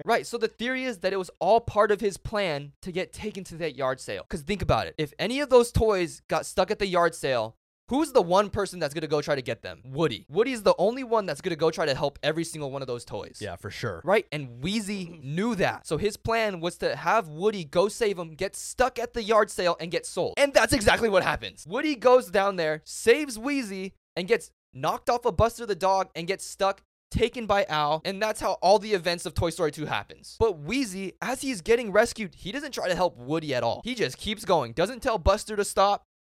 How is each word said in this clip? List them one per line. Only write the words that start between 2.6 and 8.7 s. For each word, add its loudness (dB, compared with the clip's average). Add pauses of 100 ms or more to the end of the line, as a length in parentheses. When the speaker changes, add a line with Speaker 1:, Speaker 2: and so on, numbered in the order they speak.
Speaker 1:
to -10
get -6
taken -10
to -14
that -6
yard -2
sale. -8
'Cause -8
think -4
about 2
it. -10
If -4
any -2
of -4
those 8
toys 2
got -2
stuck 0
at -4
the -2
yard 2
sale, -2 (340)
who's 2
the 6
one 4
person -4